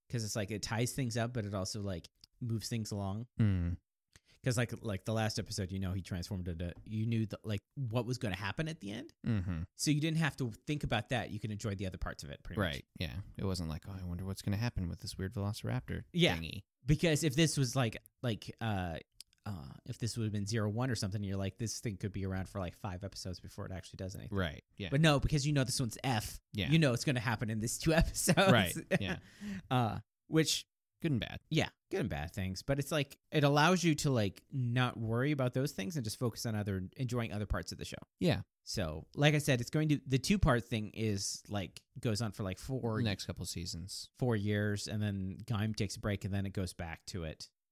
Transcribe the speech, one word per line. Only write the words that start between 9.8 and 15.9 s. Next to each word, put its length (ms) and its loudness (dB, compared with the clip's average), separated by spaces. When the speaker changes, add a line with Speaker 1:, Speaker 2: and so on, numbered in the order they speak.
Speaker 1:
you 100 4
didn't 160 0
have 200 2
to 120 -2
think 180 -2
about 260 0
that. 200 0
You 100 -6
can 120 -6
enjoy 240 -4
the 100 -4
other 140 -6
parts 240 -6
of 80 -10
it, 100 -12
pretty 180 -4
much. 140 2
Speaker 2:
Right, 120 -8
yeah. 140 -4
It 80 -4
wasn't 240 -2
like, 180 -6
"Oh, 120 -10
I 40 -10
wonder 220 -4
what's 160 -6
gonna 160 0
happen 320 -2
with 100 -6
this 160 -10
weird 200 -4
velociraptor 760 -4